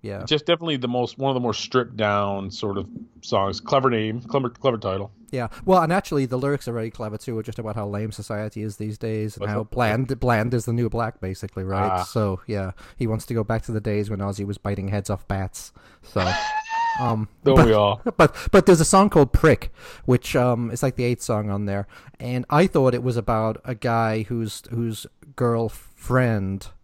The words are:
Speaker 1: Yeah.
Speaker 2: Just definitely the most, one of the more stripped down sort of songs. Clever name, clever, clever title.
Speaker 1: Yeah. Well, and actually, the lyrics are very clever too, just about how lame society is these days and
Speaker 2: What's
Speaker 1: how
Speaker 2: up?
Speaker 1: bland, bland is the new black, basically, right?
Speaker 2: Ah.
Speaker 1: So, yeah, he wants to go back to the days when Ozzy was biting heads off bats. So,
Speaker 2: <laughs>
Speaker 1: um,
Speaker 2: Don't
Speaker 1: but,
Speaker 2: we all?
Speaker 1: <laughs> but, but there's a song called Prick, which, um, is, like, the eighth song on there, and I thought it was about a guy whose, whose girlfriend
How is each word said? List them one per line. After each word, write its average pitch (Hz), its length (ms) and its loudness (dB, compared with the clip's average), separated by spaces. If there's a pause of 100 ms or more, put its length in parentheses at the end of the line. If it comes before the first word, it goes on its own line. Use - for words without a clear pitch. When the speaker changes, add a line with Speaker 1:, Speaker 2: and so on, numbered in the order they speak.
Speaker 1:
Yeah. 98 240 -10
Speaker 2:
Just 151 200 -2
definitely 165 320 0
the 123 100 -4
most, 120 300 -2
one 135 140 0
of - 20 0
the 127 60 0
more 120 140 -2
stripped 120 440 -2
down 101 540 0
sort 98 260 -4
of 95 100 -6 (340)
songs. 98 380 0
Clever 135 300 2
name, 110 320 -2
clever, 131 300 -2
clever 123 260 0
title. 101 340 -4 (200)
Speaker 1:
Yeah. 123 160 -4 (180)
Well, 185 160 6
and 160 100 2
actually, 151 360 0
the 127 100 -2
lyrics 139 300 -2
are 117 60 -6
very 113 180 -4
clever 107 260 -8
too, 113 240 -6
just 107 160 -8
about 110 180 -6
how 107 120 -4
lame 107 240 -4
society 107 500 -8
is 107 160 -6
these 107 220 -8
days 107 360 -4
and - 60 -10
Speaker 2:
What's 104 120 -4
Speaker 1:
how 107 80 -2
Speaker 2:
up? 104 100 -8
Speaker 1:
bland, 120 480 0
bland 120 340 2
is 117 120 0
the 120 80 -2
new 117 160 0
black, 113 300 -4
basically, 95 440 -8
right? 95 280 0
Speaker 2:
Ah. 90 120 0
Speaker 1:
So, 101 420 0
yeah, 98 280 -4 (220)
he 123 120 -2
wants 110 180 -2
to - 80 -6
go 113 100 0
back 113 200 -2
to - 80 -8
the 110 100 -2
days 104 300 -2
when 101 80 -4
Ozzy 98 260 -4
was 101 140 -6
biting 98 300 -4
heads 101 200 -2
off - 180 -4
bats. - 460 -6 (300)
So, - 180 -2
Speaker 2:
<laughs> 906 800 -2
Speaker 1:
um, 110 260 -2 (160)
Speaker 2:
Don't 135 120 6
Speaker 1:
but, 131 100 10
Speaker 2:
we 110 80 4
all? 104 260 4 (100)
Speaker 1:
<laughs> - 80 -10
but, 160 180 6 (160)
but 190 160 8
there's 180 140 8
a 156 40 4
song 196 240 6
called 143 240 4
Prick, - 400 4 (320)
which, - 300 2
um, 120 340 2
is, 117 140 -4
like, 131 140 0
the 127 60 0
eighth 120 200 0
song 107 260 -2
on 101 160 -2
there, 98 220 -4 (320)
and 123 320 -4
I 170 160 6
thought 135 260 4
it 120 80 -2
was 120 160 0
about 110 480 0
a 127 80 -6
guy 113 480 0
whose, 113 480 -6
whose 113 380 -6 (280)
girlfriend 117 1300 0 (160)